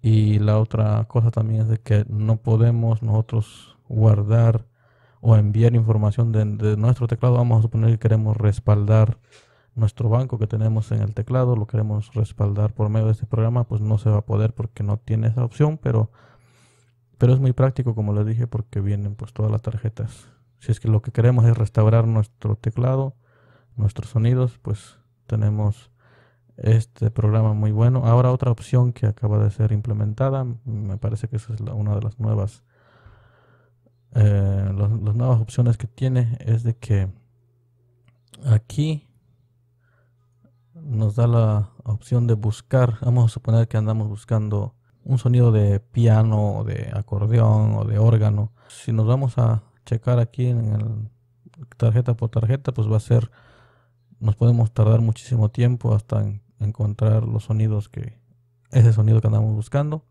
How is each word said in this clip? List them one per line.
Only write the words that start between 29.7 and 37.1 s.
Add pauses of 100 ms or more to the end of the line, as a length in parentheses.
implementada, (200)
me
parece
que
esa
es
la,
una
de
las
nuevas, (1500)
eh,
los, (100)
las
nuevas
opciones
que
tiene,
es
de
que (1400)